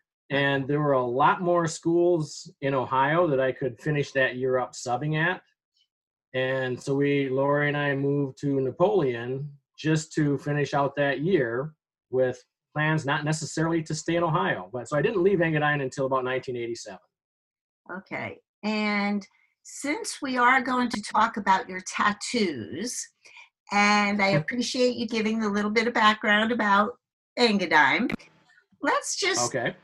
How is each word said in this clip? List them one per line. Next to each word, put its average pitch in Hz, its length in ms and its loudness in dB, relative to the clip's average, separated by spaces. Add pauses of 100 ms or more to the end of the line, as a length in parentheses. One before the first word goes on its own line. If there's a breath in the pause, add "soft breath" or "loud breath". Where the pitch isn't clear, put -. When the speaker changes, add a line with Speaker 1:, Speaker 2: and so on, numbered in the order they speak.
(300)
Speaker 1:
And 139 360 0
there 147 140 0
were 147 120 2
a 127 120 2
lot 143 380 2
more 175 240 2
schools 170 840 0 (100)
in 139 140 -2
Ohio 135 540 2
that 131 120 0
I 131 120 0
could 123 280 -6
finish 147 320 -2
that 127 240 0
year 127 220 0
up 123 140 -4
subbing 151 440 -4
at. 175 260 -2 (920)
And 127 480 -2
so 139 160 -4
we, 143 320 2
Lori 143 400 0
and 143 80 -2
I 143 180 0
moved 139 460 -2
to 139 200 0
Napoleon 135 880 0 (280)
just 156 360 0
to 143 240 2
finish 147 360 -2
out 139 220 0
that 139 240 0
year 143 520 0 (380)
with 127 320 0 (320)
plans 151 320 0
not 147 180 -2
necessarily 160 600 -2
to 160 100 -6
stay 170 220 -2
in 170 80 2
Ohio. 160 480 -2
But 123 160 -8
so 151 80 -2
I 147 60 0
didn't 208 200 0
leave 190 180 4
Engadine 147 420 0
until 135 240 -4
about 131 180 -2
nineteen 127 320 -6
eighty-seven. 117 420 -10 (1000)
Speaker 2:
Okay. 135 400 -10 (240)
And 208 640 -2 (380)
since - 580 -8
we 262 160 -4
are 254 240 4
going 247 300 -2
to 214 120 -6
talk 226 340 0
about 190 320 0
your 185 180 -10
tattoos, 190 1200 -4 (680 loud breath)
and 208 500 4
I 196 60 4
Speaker 1:
<laughs> 196 120 4
Speaker 2:
appreciate 247 560 0
you 233 100 -4
giving 220 380 0
a 208 40 0
little 208 220 0
bit 226 160 2
of 240 80 -2
background 214 560 4
about 208 480 2 (400)
Engadine, 180 720 4 (720 soft breath)
let's 523 340 -2
just 359 380 -2
Speaker 1:
Okay. - 300 -2